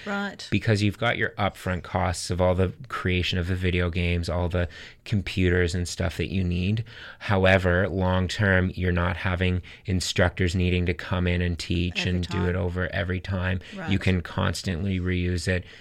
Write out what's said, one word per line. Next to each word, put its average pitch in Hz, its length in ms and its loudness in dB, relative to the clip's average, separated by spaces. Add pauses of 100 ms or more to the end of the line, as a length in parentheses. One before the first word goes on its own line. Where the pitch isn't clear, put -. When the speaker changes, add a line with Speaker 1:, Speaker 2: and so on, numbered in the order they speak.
Speaker 1:
Right. 202 440 -6
Speaker 2:
Because 104 320 2
you've 104 160 0
got 117 180 0
your 101 140 -2
upfront 92 540 -4
costs 90 460 -2
of 90 100 -2
all 90 140 4
the 90 180 2 (160)
creation 90 500 -2
of 85 80 -2
the 92 80 -2
video 90 340 0
games, 87 400 0
all 87 220 0
the 87 180 0 (380)
computers 90 680 2
and 87 140 -2
stuff - 300 -4
that 80 120 -4
you 95 140 0
need. 90 400 0 (360)
However, 92 680 4
long 92 400 2
term, 95 460 4
you're 90 180 0
not 87 240 0
having 90 460 0 (240)
instructors 92 680 2
needing 90 320 2
to 87 80 0
come 90 320 -2
in 87 140 2
and 87 180 0
teach 87 420 -2
Speaker 1:
Every 90 100 0
Speaker 2:
and 90 180 0
do 92 100 -4
Speaker 1:
time. 90 120 0
Speaker 2:
it 87 60 -2
over 90 360 -2
every 92 280 -2
time. 92 400 -2 (120)
You 196 80 -10
Speaker 1:
Right. 95 200 0
Speaker 2:
can 92 200 2
constantly 92 800 -2
reuse 90 480 0
it. 90 160 -2 (160)